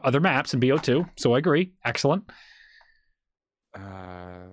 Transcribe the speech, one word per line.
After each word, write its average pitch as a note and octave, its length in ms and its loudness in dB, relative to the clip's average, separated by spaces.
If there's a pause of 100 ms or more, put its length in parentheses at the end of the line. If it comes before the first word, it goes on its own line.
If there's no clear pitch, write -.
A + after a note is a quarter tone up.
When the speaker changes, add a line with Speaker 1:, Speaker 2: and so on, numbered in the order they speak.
Speaker 1:
other C3+ 140 2
maps D3+ 340 0
in B2+ 60 0
B B2+ 120 4
O D3+ 60 2
two. D3+ 280 0 (100)
So A#2+ 180 2
I B2+ 40 4
agree. E3+ 340 2 (120)
Excellent. D3 460 0 (1400)
Speaker 2:
Uh, F#2 800 -16